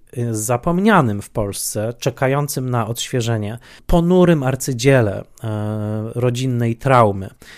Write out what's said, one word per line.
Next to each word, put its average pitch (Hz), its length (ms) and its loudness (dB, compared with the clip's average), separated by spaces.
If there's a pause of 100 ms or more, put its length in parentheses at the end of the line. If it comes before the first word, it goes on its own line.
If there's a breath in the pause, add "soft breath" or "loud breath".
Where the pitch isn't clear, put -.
(180)
e, 120 160 -2
zapomnianym 123 880 2
w - 80 -18
Polsce, 107 680 -4
czekającym 135 720 -2
na 120 180 -2
odświeżenie, 117 720 -4 (280 loud breath)
ponurym 175 560 4
arcydziele, 127 800 2 (200)
e, 107 720 -6
rodzinnej 120 600 -2
traumy, 107 540 2 (280 loud breath)